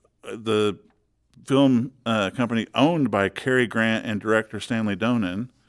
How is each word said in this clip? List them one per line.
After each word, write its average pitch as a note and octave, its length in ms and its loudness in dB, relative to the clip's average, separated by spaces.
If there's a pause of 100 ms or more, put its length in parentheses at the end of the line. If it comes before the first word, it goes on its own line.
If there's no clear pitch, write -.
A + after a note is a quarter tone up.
(240)
uh, G#2+ 160 -10
the G#2+ 380 0 (680)
film, C3 480 2 (120)
uh, G#2+ 240 0
company A2+ 460 -2
owned C#3+ 340 2
by G2+ 200 2
Cary B2+ 360 0
Grant A2+ 400 0
and G#2 160 -4
director A2 380 0
Stanley G#2+ 360 -2
Donen. A2 540 -2 (200)